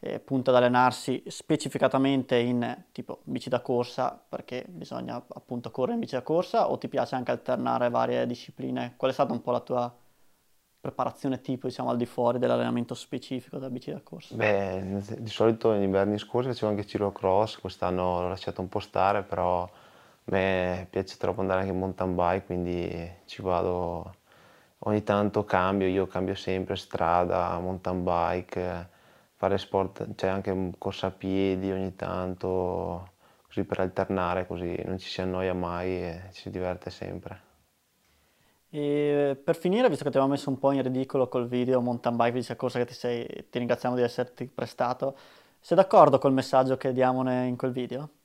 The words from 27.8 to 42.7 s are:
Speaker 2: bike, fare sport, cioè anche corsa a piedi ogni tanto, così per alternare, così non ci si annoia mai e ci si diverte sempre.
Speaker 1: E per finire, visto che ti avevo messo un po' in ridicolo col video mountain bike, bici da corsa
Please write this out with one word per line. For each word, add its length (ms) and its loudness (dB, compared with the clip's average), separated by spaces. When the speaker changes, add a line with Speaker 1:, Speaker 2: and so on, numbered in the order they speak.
Speaker 2:
bike, 840 -2
fare 220 0
sport, 580 -4
cioè 140 -2
anche 480 -2
corsa 300 -4
a 20 -4
piedi 600 -2
ogni 260 -4
tanto, 1160 -4
così 180 -4
per 160 -4
alternare, 640 0
così 280 -6
non 140 -6
ci 100 -12
si 120 -8
annoia 340 -2
mai 340 -4
e 180 -8
ci 100 -18
si 80 -10
diverte 400 -6
sempre. 500 -12
Speaker 1:
E 720 2
per 140 2
finire, 320 4
visto 140 0
che 80 0
ti 60 2
avevo 160 4
messo 180 -2
un 80 -2
po' 140 4
in 100 2
ridicolo 460 0
col 180 -2
video 340 2
mountain 360 -2
bike, 160 4
bici 160 -4
da 80 -6
corsa 220 -2